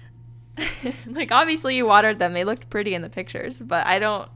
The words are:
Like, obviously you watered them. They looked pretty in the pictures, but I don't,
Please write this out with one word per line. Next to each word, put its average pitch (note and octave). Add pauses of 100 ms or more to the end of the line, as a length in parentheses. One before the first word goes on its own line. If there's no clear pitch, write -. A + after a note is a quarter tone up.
(1080)
Like, C4+
obviously D#4
you B3
watered G#3+
them. F3
They F3
looked A3
pretty G#3
in E3+
the D#3+
pictures, -
but E3+
I F#3
don't, G#3+